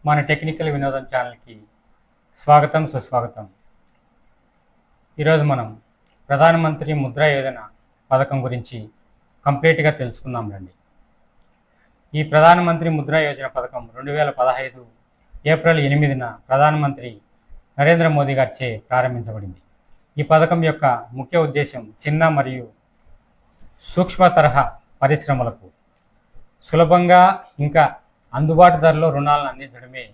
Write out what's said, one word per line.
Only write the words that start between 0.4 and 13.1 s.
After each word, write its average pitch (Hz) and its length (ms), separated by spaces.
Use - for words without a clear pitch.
వినోదం 139 360
ఛానల్కి 120 440
స్వాగతం, 147 460
సుస్వాగతం. 117 600
ఈరోజు 151 240
మనం 120 360
ప్రధానమంత్రి 156 680
ముద్రా 139 320
యోజన 131 400
పథకం 135 340
గురించి 120 440
కంప్లీట్గా 156 440
తెలుసుకుందాం 120 640
రండి. 95 180
ఈ 156 40
ప్రధానమంత్రి 165 680
ముద్రా 147 300